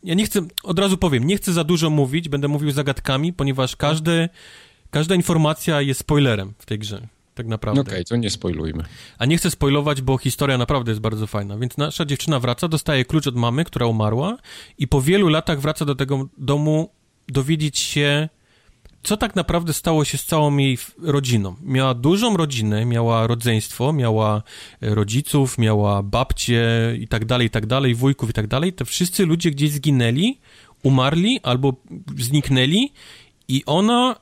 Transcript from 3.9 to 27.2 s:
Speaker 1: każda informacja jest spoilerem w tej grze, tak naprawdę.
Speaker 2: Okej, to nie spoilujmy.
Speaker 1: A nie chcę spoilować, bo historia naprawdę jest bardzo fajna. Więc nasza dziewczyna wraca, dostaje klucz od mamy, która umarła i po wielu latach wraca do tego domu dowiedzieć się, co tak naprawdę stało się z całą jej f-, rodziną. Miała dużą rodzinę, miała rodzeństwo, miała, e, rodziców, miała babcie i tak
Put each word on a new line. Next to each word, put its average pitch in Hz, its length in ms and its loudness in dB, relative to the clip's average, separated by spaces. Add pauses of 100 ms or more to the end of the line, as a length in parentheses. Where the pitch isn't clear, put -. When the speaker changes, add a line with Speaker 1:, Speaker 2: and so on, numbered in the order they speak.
Speaker 1:
każda 160 260 0
informacja 160 680 2
jest 139 180 -2
spoilerem 113 580 0
w - 80 -20
tej 107 140 -6
grze, 107 280 -10 (280)
tak 113 120 -10
naprawdę. 113 340 0
Speaker 2:
Okej, 92 240 -4
to 117 100 -4
nie 113 140 0
spoilujmy. 80 540 -4 (340)
Speaker 1:
A 113 80 -2
nie 160 120 2
chcę 170 140 0
spoilować, 143 500 0
bo 131 160 0
historia 135 400 0
naprawdę 120 340 0
jest 107 100 -2
bardzo 110 260 -4
fajna. 101 300 -6
Więc 120 200 -6
nasza 151 280 -2
dziewczyna 143 340 -2
wraca, 123 280 -2
dostaje 147 380 0
klucz 156 220 0
od 123 80 -4
mamy, 120 300 0
która 127 200 -2
umarła 113 520 0 (400)
i 135 100 -2
po 139 140 2
wielu 180 260 4
latach 156 340 2
wraca 151 240 -2
do 143 100 0
tego 135 420 -4
domu 151 520 0 (380)
dowiedzieć 143 520 0
się, 147 500 0 (760)
co 214 140 -2
tak 220 180 -2
naprawdę 170 380 0
stało 156 320 2
się 143 120 -6
z - 80 -8
całą 147 320 2
jej 139 160 4
f-, - 280 -8
rodziną. 123 640 0
Miała 131 300 0
dużą 190 440 2
rodzinę, 113 480 0
miała 117 420 2
rodzeństwo, 117 680 0
miała, 110 500 0 (380)
e, 107 140 0
rodziców, 123 640 0
miała 104 460 2
babcie 117 600 0 (360)
i 117 80 -8
tak 110 180 -2